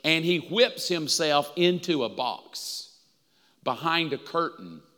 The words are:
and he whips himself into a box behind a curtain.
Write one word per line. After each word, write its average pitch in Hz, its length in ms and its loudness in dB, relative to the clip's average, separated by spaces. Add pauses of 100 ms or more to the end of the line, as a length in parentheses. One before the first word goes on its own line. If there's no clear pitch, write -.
and 160 220 4
he 175 140 2
whips 220 500 2
himself 151 640 0
into 175 480 2
a 110 60 0
box - 720 -8 (840)
behind 156 480 0
a 131 60 -4
curtain. 95 640 -6 (160)